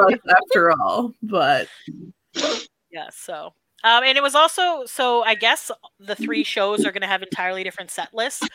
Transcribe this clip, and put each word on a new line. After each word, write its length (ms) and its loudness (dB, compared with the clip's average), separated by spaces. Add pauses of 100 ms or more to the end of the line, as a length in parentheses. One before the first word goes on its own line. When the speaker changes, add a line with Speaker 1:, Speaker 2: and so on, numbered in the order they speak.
Speaker 1:
us 340 4
after 300 4
all, 500 -2
but 480 0 (1200)
Speaker 2:
Yeah, 200 -12
so, 440 -14 (300)
um, 200 4
and 120 4
it 60 0
was 120 0
also, 520 2
so 380 0
I 100 2
guess 360 0 (280)
the 180 -8
three 280 -2
shows 400 0
are 80 -2
gonna 140 -6
have 160 -2
entirely 420 -6
different 260 -12
set 240 -12
lists. 400 -4